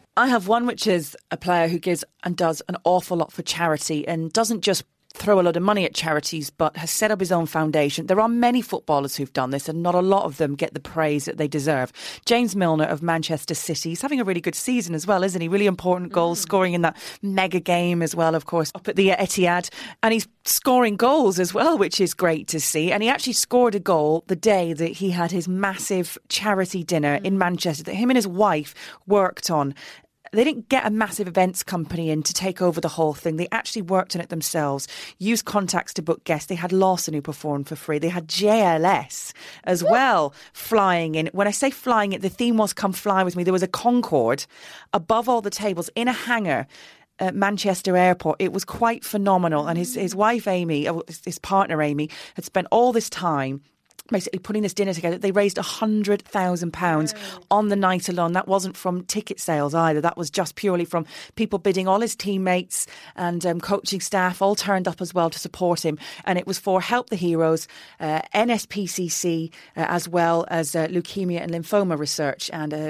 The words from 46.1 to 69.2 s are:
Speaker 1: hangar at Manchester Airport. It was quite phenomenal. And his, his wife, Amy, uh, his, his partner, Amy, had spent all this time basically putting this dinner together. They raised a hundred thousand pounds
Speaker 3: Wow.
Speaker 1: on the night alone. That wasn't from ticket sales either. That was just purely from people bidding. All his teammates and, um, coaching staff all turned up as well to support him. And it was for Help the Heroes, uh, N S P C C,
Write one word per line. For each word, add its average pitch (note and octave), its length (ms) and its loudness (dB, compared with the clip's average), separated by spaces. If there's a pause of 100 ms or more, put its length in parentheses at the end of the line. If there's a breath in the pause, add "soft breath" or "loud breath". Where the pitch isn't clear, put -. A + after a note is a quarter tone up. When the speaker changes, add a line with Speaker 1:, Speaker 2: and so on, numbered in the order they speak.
Speaker 1:
hangar G3+ 560 -2 (500 loud breath)
at F#3 160 0
Manchester G3 640 0
Airport. F3+ 440 2
It F#3 120 -2
was F#3+ 120 -4
quite - 400 -2
phenomenal. F3+ 600 0
And E3+ 100 -2
his, F3 200 -4
his G3 180 -4
wife, G#3+ 320 0
Amy, E3 400 0
uh, E3 220 -4
his, - 160 -18
his F3 160 -10
partner, F#3 420 0
Amy, D3 260 -2 (280 loud breath)
had - 80 -10
spent F#3 260 -2
all A#3+ 220 4
this A3+ 180 -2
time C#3 520 -2 (480)
basically F#3+ 300 -4
putting G#3+ 240 -4
this F#3 100 -4
dinner G3 180 0
together. E3+ 260 -2
They G3 120 0
raised G3+ 260 2
a F#3+ 60 -2
hundred G#3 600 0
thousand F3 500 -2
pounds D#3 420 0
Speaker 3:
Wow. - 60 -16 (320 loud breath)
Speaker 1:
on G#3 160 4
the G3+ 80 2
night F#3 320 2
alone. F3 240 0
That F#3 160 -2
wasn't F#3 280 0
from F3+ 280 -4
ticket - 340 -6
sales D3 340 0
either. D#3+ 280 2
That E3 160 0
was E3 140 -6
just - 260 -4
purely F3+ 280 0
from E3 220 -4 (300 loud breath)
people G#3 240 -2
bidding. F#3 260 0
All G3 140 4
his A#3 160 -2
teammates F#3 720 -2 (260 loud breath)
and, F3 320 -4
um, E3+ 140 0
coaching G3 400 -2
staff F#3 420 0
all G3+ 140 4
turned F#3+ 320 0
up E3 120 -4
as F3+ 140 -8
well E3 160 2
to - 80 -10
support F3 460 -2
him. D3+ 120 0 (280 loud breath)
And F3+ 160 0
it - 80 -6
was F#3 100 -4
for F#3 220 2
Help B3 300 -2
the A3 40 -4
Heroes, E3 540 2 (320 loud breath)
uh, D#3 220 -2 (100)
N A#3 180 2
S G#3+ 160 0
P G3+ 220 -6
C F3+ 200 -4
C, E3 440 -2 (240 loud breath)